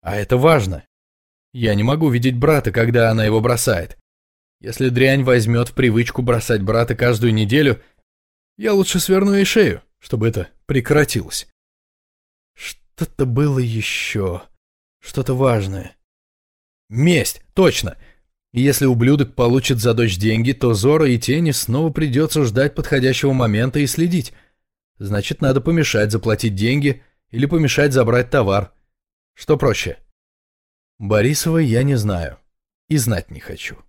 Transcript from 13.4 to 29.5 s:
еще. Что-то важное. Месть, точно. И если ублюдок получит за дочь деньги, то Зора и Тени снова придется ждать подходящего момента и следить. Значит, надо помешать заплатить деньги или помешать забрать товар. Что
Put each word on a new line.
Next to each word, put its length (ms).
еще. 840
Что-то 340
важное. 600
Месть, 520
точно. 420
И 80
если 260
ублюдок 480
получит 460
за 140
дочь 240
деньги, 340
то 220
Зора 340
и 100
Тени 340
снова 380
придется 540
ждать 320
подходящего 560
момента 480
и 80
следить. 460
Значит, 420
надо 220
помешать 500
заплатить 440
деньги 460
или 140
помешать 480
забрать 360
товар. 440
Что 200